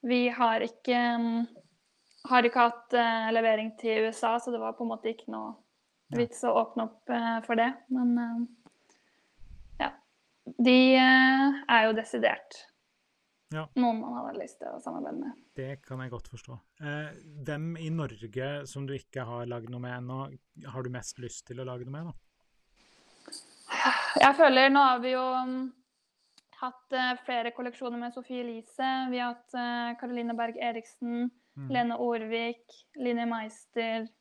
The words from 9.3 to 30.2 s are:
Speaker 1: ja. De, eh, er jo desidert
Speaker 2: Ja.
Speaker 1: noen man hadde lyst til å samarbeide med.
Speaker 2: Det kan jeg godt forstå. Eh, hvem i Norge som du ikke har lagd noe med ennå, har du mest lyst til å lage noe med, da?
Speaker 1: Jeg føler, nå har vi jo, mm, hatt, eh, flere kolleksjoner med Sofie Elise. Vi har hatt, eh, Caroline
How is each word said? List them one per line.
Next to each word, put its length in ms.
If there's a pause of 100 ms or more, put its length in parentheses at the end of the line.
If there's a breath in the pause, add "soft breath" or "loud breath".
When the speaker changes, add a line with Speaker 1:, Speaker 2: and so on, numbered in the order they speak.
Speaker 1:
ja. 120 (680)
De, 360
eh, 760
er 160
jo 80
desidert 720 (880)
Speaker 2:
Ja. 240
Speaker 1:
noen 240
man 140 (120)
hadde 140
lyst 200
til 100
å 120
samarbeide 380
med. 120 (240)
Speaker 2:
Det 300
kan 140
jeg 100
godt 200
forstå. 300 (220)
Eh, 300 (320)
hvem 340
i 120
Norge 800
som 200
du 60
ikke 320
har 200
lagd 240
noe 100
med 120 (100)
ennå, 360 (280)
har 180
du 60
mest 300
lyst 260
til 120
å 80
lage 200
noe 60
med, 140
da? 80 (2000 loud breath)
Speaker 1:
Jeg 140
føler, 360
nå 120
har 160
vi 120
jo, 100
mm, 500 (880)
hatt, 320
eh, 220 (100)
flere 260
kolleksjoner 480
med 140
Sofie 300
Elise. 680
Vi 80
har 160
hatt, 220
eh, 440
Caroline 360